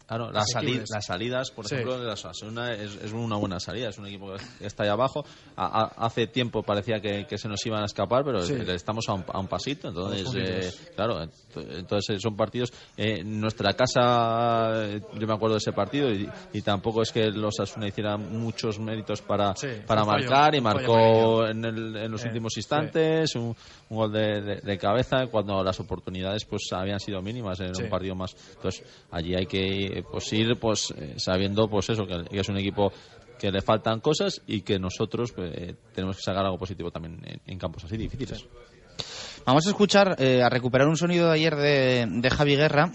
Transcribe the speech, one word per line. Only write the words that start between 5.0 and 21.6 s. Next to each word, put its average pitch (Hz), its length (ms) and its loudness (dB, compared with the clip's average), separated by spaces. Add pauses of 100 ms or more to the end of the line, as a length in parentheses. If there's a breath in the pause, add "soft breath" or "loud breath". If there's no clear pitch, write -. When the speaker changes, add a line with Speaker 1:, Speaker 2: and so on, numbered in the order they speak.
Speaker 1:
A, 92 100 -2
a, - 400 0
hace 113 220 0
tiempo 117 340 -2
parecía 104 400 0
que, 101 240 -2
que 104 140 -6
se - 80 -8
nos 104 180 -6
iban 110 160 -2
a 104 40 -2
escapar, 107 380 2
pero 127 200 0
Speaker 2:
Sí. 87 100 -2
Speaker 1:
es-, 85 160 -4
estamos 107 400 -4
a 110 60 2
un, 90 120 -4
a - 120 -4
un 95 80 -4
pasito, 135 400 -4
entonces, 98 380 -4
Speaker 2:
Dos 123 100 -4
puntitos. 92 300 -2
Speaker 1:
eh, - 300 -10
claro, 98 280 0
ent-, 82 80 -12 (480)
entonces, 101 380 -2
eh, - 20 -4
son 107 160 -2
partidos, 117 360 -2 (240 loud breath)
eh, 104 280 -2
nuestra 107 500 0
casa, 117 1120 4
eh, 104 160 -4 (180)
yo 110 60 -4
me 110 80 0
acuerdo 110 220 2
de 107 60 4
ese 110 120 -2
partido 123 400 0
y, 98 160 -2 (240 loud breath)
y 107 80 -4
tampoco 107 400 0
es 113 100 0
que 113 120 2
el 107 200 0
Osasuna 104 440 -2
hiciera 104 300 -2
muchos 107 640 -4
méritos 107 440 -6
para, 101 320 0
Speaker 2:
Sí, - 100 -8 (220)
Speaker 1:
para 107 160 4
Speaker 2:
un 104 80 0
fallo, 104 180 2
Speaker 1:
marcar 143 240 8
y 147 60 4
Speaker 2:
un 127 40 0
fallo 107 140 4
Speaker 1:
marcó 123 160 4
Speaker 2:
pequeño. 113 540 8
Speaker 1:
en 113 180 -2